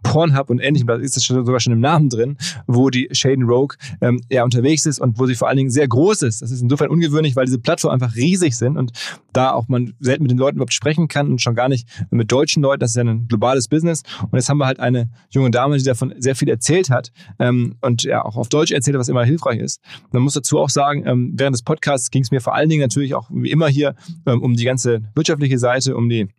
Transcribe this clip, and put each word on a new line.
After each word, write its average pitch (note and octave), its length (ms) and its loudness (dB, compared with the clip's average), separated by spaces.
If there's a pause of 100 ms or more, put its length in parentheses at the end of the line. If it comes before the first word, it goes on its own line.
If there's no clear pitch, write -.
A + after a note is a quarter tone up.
Pornhub D3 440 2
und A#2+ 120 0
ähnlichem. C3 260 0
Da A#2 80 0
ist B2 220 -4
es B2 80 -2
schon, B2+ 200 0
sogar B2 160 0
schon A#2+ 120 0
im A2+ 80 2
Namen D3+ 280 4
drin, B2 300 -2 (280)
wo B2+ 220 4
die B2+ 240 -2
Shaden C3 320 0
Rogue, B2+ 320 0 (240)
ähm, B2 200 2 (100)
ja, B2 140 2
unterwegs B2+ 420 2
ist C#3 140 -4
und A#2+ 180 -2
wo B2+ 80 0
sie B2+ 80 0
vor A#2 140 -2
allen C3 80 0
Dingen C3+ 140 0
sehr C#3 160 2
groß D#3 360 2
ist. A2+ 200 -2
Das A2+ 100 -8
ist B2 100 -4
insofern C#3 260 0
ungewöhnlich, D3+ 480 0
weil C3 100 2
diese C3 120 0
Plattformen D3 420 0
einfach A#2 160 -4
riesig E3 400 2
sind B2+ 200 -2
und B2 160 -4 (400)
da C3 200 2
auch A#2+ 160 -2
man B2 320 -2
selten C#3 220 0
mit C3 80 2
den B2 80 2
Leuten C#3 180 0
überhaupt C3+ 180 -2
sprechen D#3 340 0
kann C#3+ 220 -2
und B2 100 0
schon A#2+ 160 0
gar B2 120 0
nicht B2+ 200 -2 (220)
mit A2+ 220 0
deutschen D3 300 2
Leuten. C#3 180 2
Das B2 100 0
ist A2+ 60 -2
ja B2 60 0
ein A#2 260 -2
globales A#2+ 400 0
Business. D#3+ 340 0 (200)
Und - 120 -4
jetzt B2+ 140 0
haben C#3+ 100 2
wir C#3 80 2
halt C3 140 -2
eine B2 300 0 (200)
junge C3 200 2
Dame, C3 280 2
die C3 60 0
davon C3 340 -2
sehr B2+ 180 -2
viel C3+ 120 0
erzählt D3 420 0
hat, B2 220 0 (260)
ähm, B2 420 0
und A#2+ 240 0
ja C3 160 0
auch G#2+ 160 -6
auf B2 120 -4
Deutsch D3+ 220 0
erzählt C#3 260 0
hat, C3 40 0
was A#2+ 80 -2
immer A#2+ 160 2
hilfreich A#2+ 360 0
ist. - 200 -8 (320)
Man B2 100 2
muss C#3+ 120 2
dazu D3 240 0
auch D3 100 2
sagen, C#3+ 380 0
ähm, B2+ 300 0
während C3+ 180 2
des A#2+ 80 -4
Podcasts D3 480 -2
ging's C3 200 0
mir C3+ 100 0
vor A#2 140 -2
allen D3 140 2
Dingen D#3 140 2
natürlich C3 320 0
auch A#2+ 160 -8
wie B2 200 -4
immer D#3 180 2
hier, C#3 260 2 (320)
ähm, B2 160 2
um B2 140 0
die A#2 80 -2
ganze B2 380 0 (120)
wirtschaftliche C#3+ 440 0
Seite, B2+ 380 0
um A#2 120 2
die A2 200 0 (100)